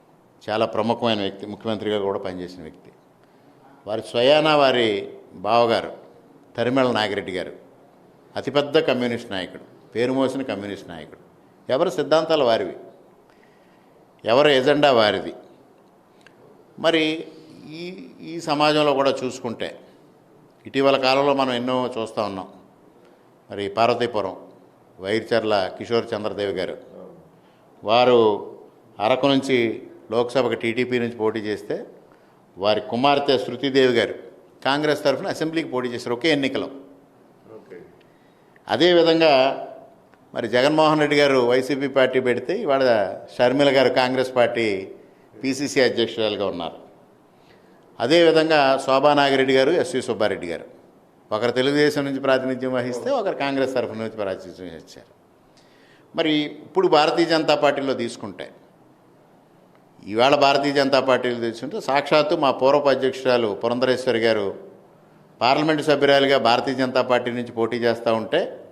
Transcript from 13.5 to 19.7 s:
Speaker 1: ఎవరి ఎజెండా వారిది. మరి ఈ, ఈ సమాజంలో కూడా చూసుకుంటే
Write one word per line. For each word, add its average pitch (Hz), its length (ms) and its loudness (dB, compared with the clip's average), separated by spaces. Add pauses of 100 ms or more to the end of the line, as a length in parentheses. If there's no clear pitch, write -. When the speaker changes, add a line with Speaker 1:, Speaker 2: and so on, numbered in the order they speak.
Speaker 1:
ఎవరి 139 320 4
ఎజెండా 147 360 4
వారిది. 101 400 2 (1500)
మరి 160 460 0 (460)
ఈ, 170 380 -14 (140)
ఈ 160 180 -12
సమాజంలో 151 520 2
కూడా 135 220 2 (100)
చూసుకుంటే 110 540 -8 (880)